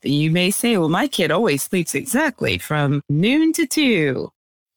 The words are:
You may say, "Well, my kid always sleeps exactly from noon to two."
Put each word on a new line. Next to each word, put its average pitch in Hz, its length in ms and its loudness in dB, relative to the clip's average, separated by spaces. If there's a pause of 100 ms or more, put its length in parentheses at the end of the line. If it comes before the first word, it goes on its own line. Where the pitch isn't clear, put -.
You 147 280 0
may 180 200 2
say, 233 260 0
"Well, 165 120 2
my 196 200 0
kid 165 220 0
always 165 340 0
sleeps - 300 -2
exactly 139 600 -2
from 143 520 -2
noon 262 460 2
to 330 120 -2
two." 208 640 0 (460)